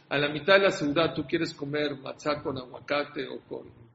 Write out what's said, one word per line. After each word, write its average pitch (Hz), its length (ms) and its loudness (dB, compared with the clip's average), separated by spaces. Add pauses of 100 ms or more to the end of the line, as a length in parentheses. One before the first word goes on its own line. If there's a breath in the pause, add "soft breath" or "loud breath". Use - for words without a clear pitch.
a 139 100 2
la 147 100 2
mitad 151 240 2
de 196 120 8
la 185 60 6
ciudad 156 420 2
tú 151 140 -4
quieres 160 280 -2
comer 143 420 -4
matzá 139 440 -4
con 139 180 -4
aguacate 143 680 -4
o 123 120 -8
con - 280 -10 (280)